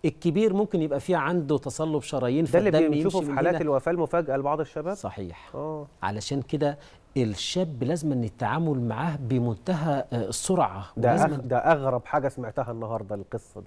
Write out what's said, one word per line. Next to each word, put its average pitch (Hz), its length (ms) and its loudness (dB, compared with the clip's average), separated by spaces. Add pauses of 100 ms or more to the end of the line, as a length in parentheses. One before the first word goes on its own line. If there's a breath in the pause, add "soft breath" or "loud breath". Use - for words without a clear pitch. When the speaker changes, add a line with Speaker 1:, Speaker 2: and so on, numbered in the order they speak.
Speaker 1:
الكبير 175 500 2
ممكن 196 280 0
يبقى 143 180 0
فيه 180 160 0
عنده 151 420 0
تصلب 151 440 -2
شرايين، 135 420 0
Speaker 2:
ده 160 140 4
اللي 196 140 4
Speaker 1:
فالدم 156 180 6
Speaker 2:
بنشوفه 160 260 2
Speaker 1:
يمشي 165 100 0
Speaker 2:
في 143 60 -4
Speaker 1:
من 139 40 0
Speaker 2:
حالات 156 180 2
Speaker 1:
هنا. 160 80 0
Speaker 2:
الوفاة 151 300 0
المفاجئة 160 440 0
لبعض 143 240 0
الشباب؟ 156 360 -6
Speaker 1:
صحيح. 95 580 -10
Speaker 2:
آه. 151 320 -8 (160)
Speaker 1:
علشان 139 400 -2
كده 147 360 0 (380 loud breath)
الشاب 127 680 0
لازم 151 300 0
أن 123 120 0
التعامل 131 560 0
معاه 120 360 -2
بمنتهى، 131 960 0
آه، 117 160 -2
السرعة، 101 580 0 (100)
Speaker 2:
ده 113 140 4
Speaker 1:
ولازم 147 260 4
Speaker 2:
أغ-، 135 40 -4
ده 123 180 0
أغرب 135 480 2
حاجة 139 220 0
سمعتها 120 440 -6
النهاردة 110 420 -6
القصة 101 460 -10
دي. 90 60 -18